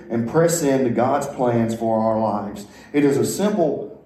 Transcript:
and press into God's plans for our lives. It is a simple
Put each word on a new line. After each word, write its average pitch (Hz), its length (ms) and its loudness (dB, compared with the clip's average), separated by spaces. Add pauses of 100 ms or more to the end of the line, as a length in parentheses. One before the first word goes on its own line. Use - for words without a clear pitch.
(100)
and 117 180 -2
press 165 340 2
into 131 280 2
God's 131 380 0
plans 117 480 0
for 113 240 0
our 110 180 0
lives. 104 480 -4 (260)
It 143 120 2
is 139 140 2
a 117 60 0
simple - 800 -2